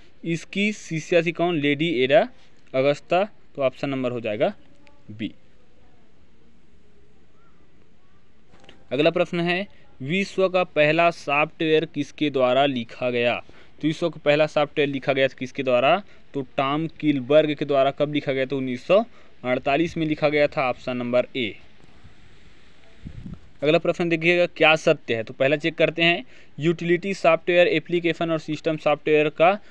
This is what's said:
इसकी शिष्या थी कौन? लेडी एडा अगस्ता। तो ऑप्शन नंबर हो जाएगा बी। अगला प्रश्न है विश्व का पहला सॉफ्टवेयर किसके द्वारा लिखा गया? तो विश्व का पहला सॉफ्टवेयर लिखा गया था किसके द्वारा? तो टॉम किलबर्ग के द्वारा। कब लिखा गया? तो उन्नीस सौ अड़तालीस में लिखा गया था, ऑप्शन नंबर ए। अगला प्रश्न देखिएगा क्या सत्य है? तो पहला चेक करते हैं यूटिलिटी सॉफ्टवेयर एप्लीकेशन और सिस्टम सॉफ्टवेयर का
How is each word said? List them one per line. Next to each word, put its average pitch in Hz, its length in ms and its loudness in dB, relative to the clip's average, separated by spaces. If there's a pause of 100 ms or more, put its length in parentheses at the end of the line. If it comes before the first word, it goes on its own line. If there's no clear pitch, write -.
(260)
इसकी 190 480 -2
शिष्या 165 480 -2
थी 170 120 -2
कौन? 175 240 -2
लेडी 147 320 0 (140)
एडा 156 240 4 (460)
अगस्ता। 143 500 0 (320)
तो 139 60 -6
ऑप्शन 135 280 -2
नंबर 131 220 -4
हो 123 80 -6
जाएगा 113 340 -2 (580)
बी। 107 220 -10 (3500)
अगला 147 200 2
प्रश्न 175 280 -2
है 175 260 -2 (360)
विश्व 190 480 -2
का 180 160 0
पहला 160 460 4
सॉफ्टवेयर 156 760 0
किसके 147 420 -4
द्वारा 131 380 2
लिखा 127 420 -4
गया? 120 260 0
तो - 520 -10
विश्व 160 220 -2
का 156 160 -14
पहला 147 220 4
सॉफ्टवेयर 147 420 0
लिखा 135 240 -2
गया 135 140 2
था - 120 -4
किसके 135 240 -8
द्वारा? 131 380 2 (320)
तो 139 80 -6 (160)
टॉम 143 300 -2 (120)
किलबर्ग 147 560 2
के 151 100 -4
द्वारा। 139 260 2
कब 147 220 -2
लिखा 143 180 -4
गया? 131 140 -2
तो 139 120 -6
उन्नीस 127 300 -6
सौ 202 160 4 (420)
अड़तालीस 139 520 0
में 165 80 -2
लिखा 151 240 0
गया 147 180 2
था, 135 220 -2
ऑप्शन 123 280 -6
नंबर 123 380 0
ए। 113 180 -2 (2000)
अगला 156 140 2
प्रश्न 170 320 -2
देखिएगा 170 380 2
क्या 156 300 4
सत्य 143 380 0
है? 113 80 -4
तो 127 100 -12
पहला 135 220 2
चेक 160 200 -4
करते 160 280 0
हैं 175 200 2 (340)
यूटिलिटी 170 560 0
सॉफ्टवेयर 175 560 4
एप्लीकेशन 165 600 -2
और 160 80 -2
सिस्टम 156 380 -4
सॉफ्टवेयर 151 540 2
का 165 200 4 (200)